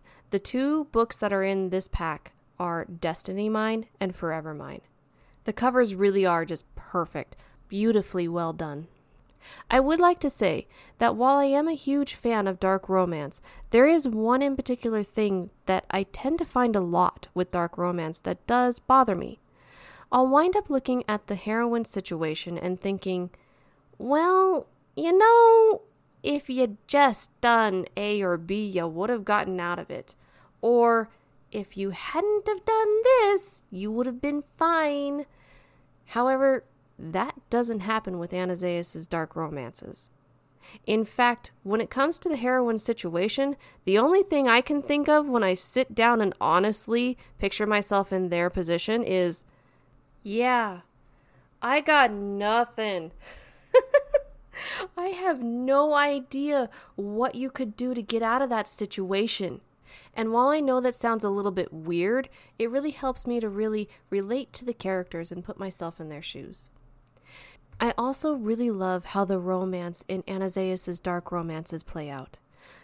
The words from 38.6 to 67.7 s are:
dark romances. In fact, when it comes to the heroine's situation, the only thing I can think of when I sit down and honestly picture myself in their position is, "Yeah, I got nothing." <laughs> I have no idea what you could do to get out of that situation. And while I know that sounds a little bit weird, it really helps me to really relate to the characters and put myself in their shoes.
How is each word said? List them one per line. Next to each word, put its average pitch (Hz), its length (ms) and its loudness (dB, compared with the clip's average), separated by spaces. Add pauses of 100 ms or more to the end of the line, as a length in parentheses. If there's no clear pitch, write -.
dark 165 260 -4
romances. 151 720 -10 (760)
In 220 180 0
fact, 240 480 -2 (120)
when 214 180 0
it - 80 -6
comes 285 300 0
to 359 100 -6
the 294 80 -2
heroine's 240 460 0
situation, 220 760 -2 (260)
the 190 140 4
only 339 260 6
thing 294 240 2
I 240 140 6
can 294 200 -2
think 294 280 0
of 302 180 4
when 240 160 2
I 185 120 2
sit - 380 -2
down 226 280 4
and 196 180 0
honestly 214 800 0 (220)
picture 208 260 -2
myself 202 480 0
in 185 160 0
their 175 200 0
position 180 540 -2
is, 180 400 -2 (800)
"Yeah, 220 600 -2 (800)
I 269 200 0
got 285 300 4
nothing." 202 1000 -2 (640)
<laughs> - 1200 0
I 349 120 -4
have 359 360 -2
no 262 520 2
idea 285 720 0 (260)
what 208 400 -2
you 254 140 -6
could 247 260 -8
do 254 180 -4
to 240 80 -4
get 226 220 -4
out 233 180 0
of 269 80 -2
that 220 180 -2
situation. 196 920 -4 (540)
And 220 180 -4
while 240 160 4
I 302 120 2
know 262 200 2
that 247 160 0
sounds 226 280 -2
a 208 60 -2
little 196 220 -2
bit 180 220 -6
weird, 175 560 -2 (280)
it 226 120 -2
really 277 220 -2
helps 262 360 -6
me 240 120 -2
to 220 100 -4
really 214 400 -4 (200)
relate 202 440 -4
to - 120 -12
the 240 80 -4
characters 180 580 -6
and 175 120 -12
put - 160 -14
myself 185 400 -10
in 160 100 -12
their 147 120 -14
shoes. - 480 -16 (1080)